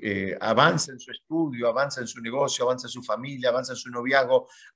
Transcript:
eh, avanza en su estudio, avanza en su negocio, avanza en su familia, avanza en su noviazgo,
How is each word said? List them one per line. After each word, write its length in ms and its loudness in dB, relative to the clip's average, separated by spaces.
eh, 360 -2
avanza 520 4
en 80 -16
su 100 -18
estudio, 580 -2
avanza 340 0
en 60 -6
su 140 -12
negocio, 440 0
avanza 200 0
en 60 -10
su 100 -12
familia, 480 -4
avanza 240 -2
en 40 -10
su 120 -14
noviazgo, 580 4